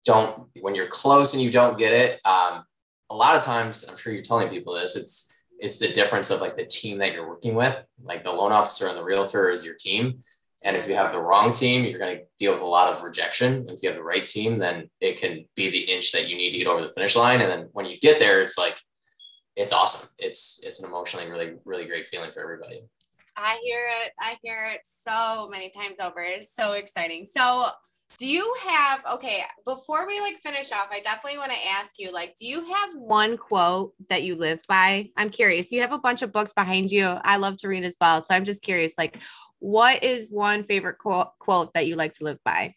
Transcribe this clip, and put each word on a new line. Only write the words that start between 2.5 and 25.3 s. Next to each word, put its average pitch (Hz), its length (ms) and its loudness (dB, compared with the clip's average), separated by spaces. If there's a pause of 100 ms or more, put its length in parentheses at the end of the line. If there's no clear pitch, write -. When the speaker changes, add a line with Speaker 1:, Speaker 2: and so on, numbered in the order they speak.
Speaker 1:
a 110 40 -10
lot 139 220 6
of - 80 2
times, 113 440 -2
I'm - 80 -18
sure - 160 -10
you're 98 100 -8
telling 110 260 0
people 90 260 -8
this, 90 220 -2
it's, - 480 -10 (160)
it's 104 180 0
the 104 140 0
difference 101 400 2
of, 95 80 0
like, 92 160 -4
the - 100 -6
team 101 320 -2
that 98 140 0
you're 82 160 -10
working 110 260 -6
with. 117 320 0 (160)
Like, 85 220 -10
the 90 80 -4
loan 98 180 0
officer 95 380 4
and 85 80 -6
the 85 80 -10
realtor 98 460 2
is 85 140 -6
your 82 120 -12
team. 117 460 -2 (420)
And 98 120 0
if - 120 -4
you 98 80 0
have 95 160 2
the 87 100 -4
wrong 104 300 4
team, 123 320 2
you're 92 160 -6
gonna 90 180 -6 (200)
deal 98 140 2
with 90 100 -2
a 90 40 -6
lot 90 260 4
of 87 120 -8
rejection. 120 640 0
If - 140 -14
you 92 80 -2
have 80 60 -8
the 82 60 -12
right 92 240 -2
team, 110 320 -2
then 85 300 -4 (120)
it 92 200 0
can 82 240 -6 (100)
be 95 160 -2
the 92 220 -2
inch - 200 0
that 85 160 -2
you 87 80 -6
need 87 160 -2
to 90 60 -6
get 87 100 -2
over 82 140 0
the 78 120 -8
finish 101 200 0
line. 120 260 6
And 98 100 2
then 82 220 -6
when 98 140 -8
you 90 140 -12
get 147 180 8
there, 98 240 6
it's 90 160 0
like, 87 180 0 (800)
it's 98 180 -2
awesome. - 360 2 (100)
It's, - 460 0
it's 92 180 -10
an 90 80 -14
emotionally 87 400 -8
really, 85 220 -8 (120)
really 90 220 -8
great 82 220 -8
feeling 85 240 -10
for 78 100 -14
everybody. 82 400 -14 (540)
Speaker 2:
I 214 260 -4
hear 240 200 -4 (220)
it. - 160 -10
I 208 220 -6
hear 220 300 -8
it 214 120 -12
so 226 680 -4